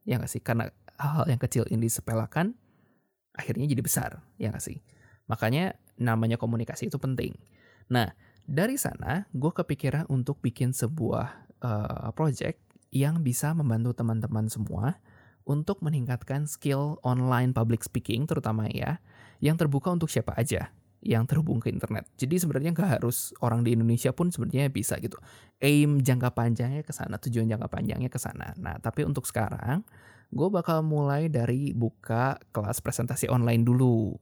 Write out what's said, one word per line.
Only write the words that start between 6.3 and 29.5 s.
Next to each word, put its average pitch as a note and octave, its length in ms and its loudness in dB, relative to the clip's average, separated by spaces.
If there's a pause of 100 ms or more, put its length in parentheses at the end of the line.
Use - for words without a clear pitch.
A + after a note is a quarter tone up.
komunikasi A#2 480 -4
itu - 80 -6
penting. C3 400 -4 (560)
Nah, A2+ 160 4 (320)
dari G3+ 400 0
sana - 560 -4
gue C#3+ 160 0
kepikiran D3 560 -2
untuk C3 320 -2
bikin B2 320 0
sebuah, A#2+ 560 -2 (320)
eh, A2+ 560 -2
project D#3 400 0 (320)
yang D3+ 320 2
bisa D3 320 0
membantu A#2+ 400 2
teman-teman A2 560 0
semua G#2+ 480 -2 (440)
untuk D3+ 400 -2
meningkatkan C3+ 640 -2
skill D3 560 -2
online B2+ 480 4
public A#2 320 2
speaking - 480 -2
terutama A2 400 0
ya, - 320 -4 (400)
yang D#3 160 2
terbuka C#3+ 320 2
untuk E3+ 160 2
siapa - 320 -2
aja - 320 -2 (320)
yang A#2 240 2
terhubung D#3 320 2
ke A2+ 160 -2
internet. - 400 -4
Jadi D3 240 0
sebenarnya D#3+ 400 0
nggak E3 240 2
harus - 400 -2
orang A#2+ 240 2
di A#2+ 80 4
Indonesia A#2 400 4
pun F3 160 0
sebenarnya C3+ 400 0
bisa - 320 -4
gitu. - 160 -6 (400)
Aim D3 400 6
jangka B2 400 4
panjangnya A#2+ 480 0
ke D3 80 -10
sana, G2+ 240 -8
tujuan A#2 320 0
jangka A2+ 240 -4
panjangnya - 320 -4
ke B2 160 -6
sana. - 400 -8
Nah, E2+ 160 -6
tapi - 240 -2
untuk C#3+ 240 -2
sekarang, A#2 560 -2 (480)